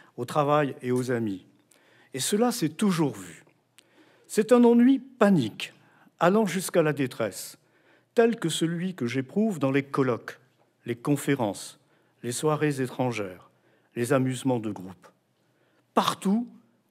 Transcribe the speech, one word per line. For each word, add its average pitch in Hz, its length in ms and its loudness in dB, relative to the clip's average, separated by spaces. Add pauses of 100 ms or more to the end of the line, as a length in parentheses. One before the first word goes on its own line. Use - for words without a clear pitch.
(160)
au 120 80 -8
travail 147 580 0
et 123 120 -2
aux 127 180 -2
amis. 107 340 -4 (680)
Et - 60 -8
cela 226 340 0
s'est 156 160 -2
toujours 160 440 0
vu. 92 300 -18 (840)
C'est 220 260 0
un 240 100 8
ennui 240 360 6
panique, 180 720 0 (460)
allant 202 260 4
jusqu'à 175 360 0
la 151 120 2
détresse, 123 640 -6 (560)
tel 233 240 4
que 165 120 -4
celui 170 460 -4
que - 120 -4
j'éprouve 151 520 -2
dans 139 120 0
les 135 120 0
colloques, 127 560 -2 (460)
les 120 100 -6
conférences, 139 840 -2 (440)
les 120 80 -6
soirées 151 500 -2
étrangères, 110 680 -6 (440)
les 120 180 -2
amusements 131 460 0
de 107 120 -4
groupe. 92 360 -14 (840)
Partout 220 540 0 (440)